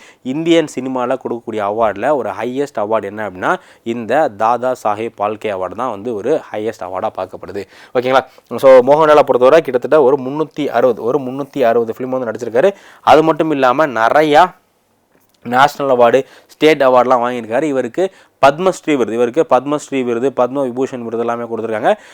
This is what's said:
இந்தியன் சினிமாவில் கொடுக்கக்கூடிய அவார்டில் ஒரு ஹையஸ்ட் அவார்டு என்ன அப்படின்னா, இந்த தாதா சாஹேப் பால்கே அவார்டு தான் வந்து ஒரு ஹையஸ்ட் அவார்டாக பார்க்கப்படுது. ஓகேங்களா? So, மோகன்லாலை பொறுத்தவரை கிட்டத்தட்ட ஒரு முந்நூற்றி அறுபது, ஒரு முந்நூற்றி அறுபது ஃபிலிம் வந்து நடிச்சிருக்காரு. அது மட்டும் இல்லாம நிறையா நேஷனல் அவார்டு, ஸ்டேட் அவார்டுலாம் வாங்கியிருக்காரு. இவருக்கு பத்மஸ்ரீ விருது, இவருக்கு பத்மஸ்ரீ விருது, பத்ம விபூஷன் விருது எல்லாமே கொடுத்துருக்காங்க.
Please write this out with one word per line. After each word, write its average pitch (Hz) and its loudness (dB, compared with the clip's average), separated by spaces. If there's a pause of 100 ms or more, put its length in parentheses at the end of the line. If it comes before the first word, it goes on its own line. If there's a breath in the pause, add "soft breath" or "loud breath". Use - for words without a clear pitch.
(240 soft breath)
இந்தியன் 160 0
சினிமாவில் 131 -6
கொடுக்கக்கூடிய 117 -8
அவார்டில் 107 -2
ஒரு 110 -4
ஹையஸ்ட் 123 -6
அவார்டு 107 -2
என்ன 104 -10
அப்படின்னா, 98 -4 (320 soft breath)
இந்த 120 -2
தாதா 120 -2
சாஹேப் 110 -6
பால்கே 107 -6
அவார்டு 92 -6
தான் 123 -6
வந்து 107 -8
ஒரு 131 -2 (100)
ஹையஸ்ட் 107 -8
அவார்டாக 92 -6
பார்க்கப்படுது. 92 -10 (300 loud breath)
ஓகேங்களா? 127 2 (340 soft breath)
So, 135 6 (100)
மோகன்லாலை 151 6
பொறுத்தவரை 131 4
கிட்டத்தட்ட 131 0
ஒரு 135 4
முந்நூற்றி 143 -6
அறுபது, 120 0
ஒரு 135 -2
முந்நூற்றி 135 -6
அறுபது 117 0
ஃபிலிம் 131 -10
வந்து 127 -6
நடிச்சிருக்காரு. 117 0 (320 loud breath)
அது 143 6
மட்டும் 160 0
இல்லாம 135 2
நிறையா 143 4 (1000)
நேஷனல் 135 0
அவார்டு, 120 4 (280 soft breath)
ஸ்டேட் 151 2
அவார்டுலாம் 127 4
வாங்கியிருக்காரு. 123 -4
இவருக்கு 131 -4 (380 soft breath)
பத்மஸ்ரீ 156 0
விருது, 110 -2
இவருக்கு 120 0
பத்மஸ்ரீ 135 -2
விருது, 120 -2
பத்ம 127 -2
விபூஷன் 127 -6
விருது 113 -8
எல்லாமே 117 -4
கொடுத்துருக்காங்க. 113 -4 (220 loud breath)